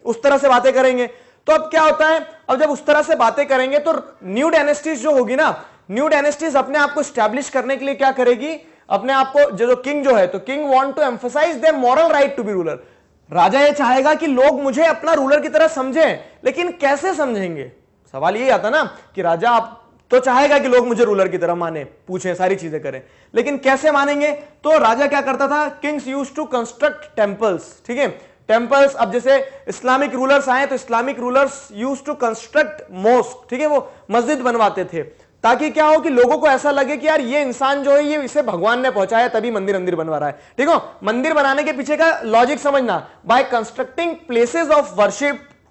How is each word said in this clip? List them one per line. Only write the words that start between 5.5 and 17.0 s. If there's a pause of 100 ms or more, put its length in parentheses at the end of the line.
न्यू
डायनेस्टीज
अपने
आप
को
एस्टैब्लिश
करने
के
लिए
क्या
करेगी, (200)
अपने
आप
को
जो,
जो
किंग
जो
है,
तो
king
want
to
emphasize
their
moral
right
to
be
ruler। (580)
राजा
ये
चाहेगा
कि
लोग
मुझे
अपना
रूलर
की
तरह
समझें, (260)
लेकिन
कैसे